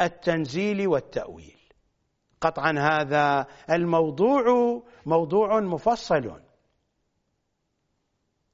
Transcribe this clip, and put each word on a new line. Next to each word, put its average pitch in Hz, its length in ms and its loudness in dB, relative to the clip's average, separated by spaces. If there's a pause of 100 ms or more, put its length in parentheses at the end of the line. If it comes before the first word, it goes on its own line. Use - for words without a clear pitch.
التنزيل 175 840 -2
والتأويل. 101 720 -6 (840)
قطعا 160 300 0
هذا 143 760 0 (220)
الموضوع 170 760 2 (600)
موضوع 180 540 0
مفصل، 170 840 -2 (2250)